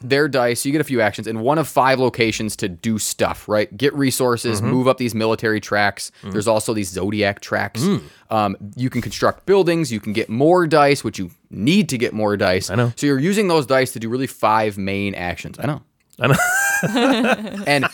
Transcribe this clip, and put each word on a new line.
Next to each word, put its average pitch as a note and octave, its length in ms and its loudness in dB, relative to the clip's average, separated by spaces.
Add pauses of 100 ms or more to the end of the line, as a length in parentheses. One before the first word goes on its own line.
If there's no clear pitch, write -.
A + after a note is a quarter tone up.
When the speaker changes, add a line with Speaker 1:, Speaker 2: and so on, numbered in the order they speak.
Speaker 1:
their C#3 280 2
dice. A#2+ 360 0
You C#3 60 -2
get D3+ 80 2
a C#3+ 60 0
few B2+ 160 0
actions G#2 260 -2
in A2+ 140 -4
one C#3 160 2
of D#3+ 100 0
five C3 320 2
locations A2+ 580 0
to G#2 120 -4
do A2 280 -4
stuff, - 520 -4
right? G#2+ 260 0
Get C#3 180 0
resources, B2 680 0
Speaker 2:
Mm-hmm. B2 100 0
Speaker 1:
move B2+ 160 2
up B2+ 100 4
these A#2+ 160 -2
military A2 460 0
tracks. G#2 500 -2 (140)
Speaker 2:
Mm. G2+ 80 -12
Speaker 1:
There's G2+ 160 -4
also A2 260 2
these G#2 160 -4
zodiac G2+ 520 -2
tracks. G#2 400 -4
Speaker 2:
Mm. E3 200 0 (280)
Speaker 1:
Um, G#2 260 0 (220)
you B2 120 -2
can A#2+ 120 -4
construct - 440 -4
buildings. E3 460 2
You A2 80 -4
can G#2 140 -6
get G#2 160 -2
more D#3+ 360 2
dice, C#3+ 380 4
which G#2+ 160 -6
you F2+ 120 -8 (180)
need D#3+ 400 2
to C3+ 80 -2
get A2+ 160 -2
more G#2 240 0
dice. F#2+ 320 2
Speaker 2:
I F#2+ 60 -2
know. A#2+ 200 2
Speaker 1:
So - 100 -2
you're C#3 140 2
using G3 300 2
those D#3+ 160 2
dice C3 260 2
to A#2 80 -10
do A2+ 80 -6
really B2+ 200 -2
five A2 500 0
main G2 360 -2
actions. F2+ 460 -8
I A#2+ 80 -4
know. D3 140 -4 (400)
Speaker 2:
I A#2+ 60 0
know. C#3 80 4 (460)
<laughs> A3 840 0
Speaker 1:
And C#3 260 2